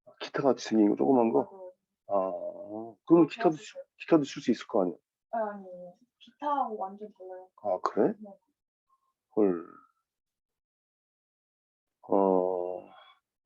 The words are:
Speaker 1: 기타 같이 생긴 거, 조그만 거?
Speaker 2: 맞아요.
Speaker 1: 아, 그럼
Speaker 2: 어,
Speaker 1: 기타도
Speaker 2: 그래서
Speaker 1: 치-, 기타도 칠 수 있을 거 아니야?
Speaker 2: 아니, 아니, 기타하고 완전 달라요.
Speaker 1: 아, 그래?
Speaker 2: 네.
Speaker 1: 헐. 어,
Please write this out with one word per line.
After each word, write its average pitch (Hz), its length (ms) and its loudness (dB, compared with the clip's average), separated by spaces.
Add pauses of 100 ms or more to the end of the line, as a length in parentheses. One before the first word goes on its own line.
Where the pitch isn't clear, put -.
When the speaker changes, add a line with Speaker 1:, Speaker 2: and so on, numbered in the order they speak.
(200)
Speaker 1:
기타 - 220 -8
같이 131 260 0
생긴 107 220 4
거, 107 60 0
조그만 131 340 4
거? 131 200 2
Speaker 2:
맞아요. - 220 -18 (360)
Speaker 1:
아, 98 220 0 (760)
그럼 170 180 8
Speaker 2:
어, - 20 0
Speaker 1:
기타도 180 300 0
Speaker 2:
그래서 - 80 -14
Speaker 1:
치-, - 80 -18 (320)
기타도 156 200 4
칠 - 180 -10
수 - 80 0
있을 - 160 -2
거 107 160 2
아니야? 90 140 -2 (340)
Speaker 2:
아니, 208 340 -6
아니, 180 280 -18 (260)
기타하고 262 580 -6
완전 202 380 -10
달라요. 185 340 -16 (140)
Speaker 1:
아, 95 180 -2
그래? 131 380 0
Speaker 2:
네. 107 120 -18 (1040)
Speaker 1:
헐. 92 300 2 (2500)
어, 92 760 2 (600)